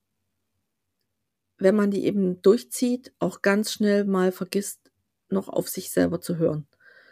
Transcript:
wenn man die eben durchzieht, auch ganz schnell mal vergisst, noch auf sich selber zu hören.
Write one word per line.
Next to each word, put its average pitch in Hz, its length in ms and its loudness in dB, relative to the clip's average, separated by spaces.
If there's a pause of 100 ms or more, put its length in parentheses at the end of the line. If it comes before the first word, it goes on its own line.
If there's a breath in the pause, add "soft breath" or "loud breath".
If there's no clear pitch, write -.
(1600)
wenn 190 180 4
man 208 160 2
die 196 140 -2
eben 185 360 0
durchzieht, 240 760 0
auch 170 220 -4
ganz 202 320 2
schnell 202 320 2
mal 190 260 2
vergisst, - 600 -8 (380)
noch 190 200 -4
auf - 200 -4
sich - 220 -10
selber 170 300 0
zu 175 160 -6
hören. 156 300 -2 (440 soft breath)